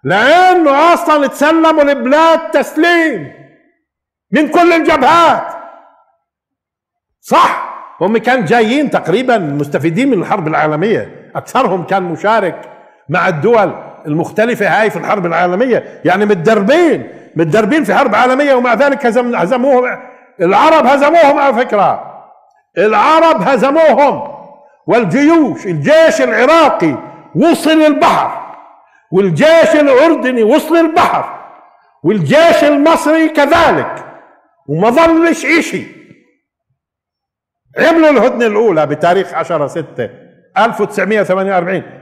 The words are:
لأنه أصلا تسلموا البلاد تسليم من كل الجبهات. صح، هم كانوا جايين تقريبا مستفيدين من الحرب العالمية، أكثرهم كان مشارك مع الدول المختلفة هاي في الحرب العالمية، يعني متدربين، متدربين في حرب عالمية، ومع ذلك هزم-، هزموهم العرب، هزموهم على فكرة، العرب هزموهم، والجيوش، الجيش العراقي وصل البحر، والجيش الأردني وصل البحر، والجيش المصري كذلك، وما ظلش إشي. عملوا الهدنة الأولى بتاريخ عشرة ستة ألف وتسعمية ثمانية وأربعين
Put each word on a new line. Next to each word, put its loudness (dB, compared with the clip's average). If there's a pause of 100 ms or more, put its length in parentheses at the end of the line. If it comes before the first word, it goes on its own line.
لأنه 2
أصلا 0
تسلموا 0
البلاد 2
تسليم -2 (960)
من 0
كل 2
الجبهات. 2 (1700)
صح، -2 (280)
هم -2
كانوا -2
جايين 0
تقريبا -2
مستفيدين -4
من 0
الحرب -4
العالمية، -4
أكثرهم -4
كان -4
مشارك -4 (400)
مع -2
الدول 0 (340)
المختلفة -2
هاي 0
في -8
الحرب -4
العالمية، -2
يعني 0
متدربين، 0 (220)
متدربين 0
في -2
حرب 0
عالمية، 0
ومع 0
ذلك 0
هزم-، -2
هزموهم 0 (440)
العرب، 2
هزموهم 4
على 0
فكرة، -2 (680)
العرب 2
هزموهم، 0 (560)
والجيوش، 2
الجيش 2
العراقي 0 (380)
وصل 0 (100)
البحر، 0 (560)
والجيش 2
الأردني 2
وصل 0
البحر، -2 (640)
والجيش 2
المصري 0
كذلك، 0 (600)
وما 0
ظلش 2
إشي. -2 (1900)
عملوا 2
الهدنة 0
الأولى 0
بتاريخ -2
عشرة -4
ستة -10 (480)
ألف -2
وتسعمية -2
ثمانية -2
وأربعين -4 (180)